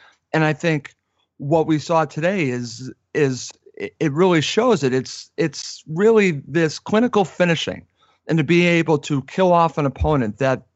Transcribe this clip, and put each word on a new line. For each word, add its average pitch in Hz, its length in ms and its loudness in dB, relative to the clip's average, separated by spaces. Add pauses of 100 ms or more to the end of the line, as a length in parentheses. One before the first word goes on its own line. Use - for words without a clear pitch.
(320)
And 160 140 2
I 156 80 0
think 151 420 -4 (420)
what 151 300 0
we 156 120 2
saw 160 260 0
today 165 420 -2
is, 120 460 -8 (200)
is 131 380 -2 (260)
it, - 220 -10
it 160 140 0
really 175 260 2
shows 214 440 0
it. 127 100 0
It's, - 420 -6
it's - 500 -6
really 185 640 2
this 156 320 -2
clinical 208 460 0
finishing 151 600 -2 (420)
and 165 100 2
to 156 60 2
be 175 220 4
able 165 340 2
to 143 240 -4
kill 185 280 0
off 165 260 2
an 151 80 0
opponent 131 520 0
that, 131 260 0 (120)